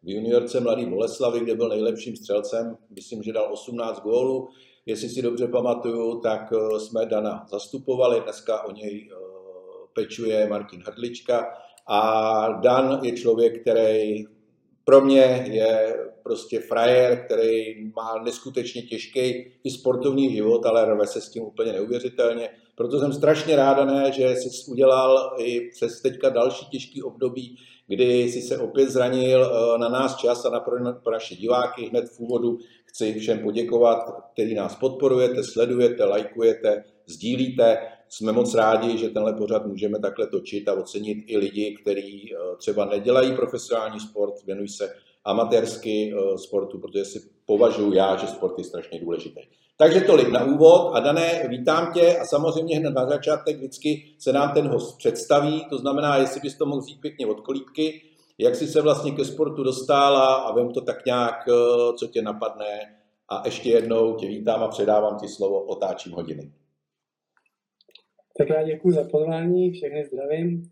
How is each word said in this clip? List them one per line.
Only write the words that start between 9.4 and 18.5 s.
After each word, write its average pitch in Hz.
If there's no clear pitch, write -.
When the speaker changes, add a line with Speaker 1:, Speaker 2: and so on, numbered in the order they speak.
Speaker 1:
pečuje 107
Martin 101
Hrdlička. 120
A 110
Dan 131
je 120
člověk, 117
který 110
pro 135
mě 131
je 110
prostě 113
frajer, 123
který 110
má 113
neskutečně 120